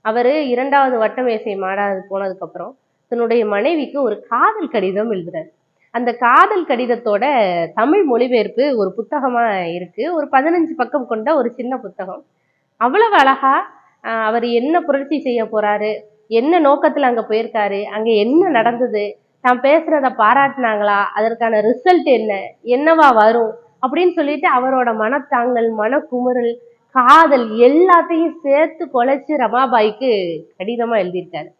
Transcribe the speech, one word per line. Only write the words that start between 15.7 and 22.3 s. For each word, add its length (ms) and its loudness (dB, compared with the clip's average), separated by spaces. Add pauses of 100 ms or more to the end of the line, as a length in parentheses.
என்ன 320 2
நோக்கத்துல 400 2
அங்க 280 0
போயிருக்காரு, 540 -2
அங்க 280 -4
என்ன 380 2
நடந்தது, 680 -2 (220)
தாம் 220 0
பேசுறத 560 2
பாராட்டுனாங்களா, 840 2 (120)
அதற்கான 460 -2
ரிசல்ட் 440 2
என்ன, 500 0 (100)